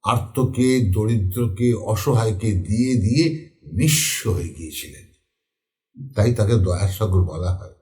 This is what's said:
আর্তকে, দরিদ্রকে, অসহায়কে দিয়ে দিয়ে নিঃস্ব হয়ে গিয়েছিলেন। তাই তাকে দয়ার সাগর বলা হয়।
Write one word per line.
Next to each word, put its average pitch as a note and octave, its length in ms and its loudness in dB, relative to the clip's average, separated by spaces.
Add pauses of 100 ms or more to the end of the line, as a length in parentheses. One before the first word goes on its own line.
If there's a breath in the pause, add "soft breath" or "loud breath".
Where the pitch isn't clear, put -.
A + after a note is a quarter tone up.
আর্তকে, A#2 920 0
দরিদ্রকে, A2 800 0
অসহায়কে A2 760 0
দিয়ে G#2+ 420 0
দিয়ে C#3 560 0 (220)
নিঃস্ব D3+ 600 0
হয়ে F2 160 -4
গিয়েছিলেন। - 640 -14 (1000)
তাই A#2+ 200 2
তাকে A2+ 200 2
দয়ার F#2 340 2
সাগর F#2 360 0
বলা F2 300 -2
হয়। - 260 -12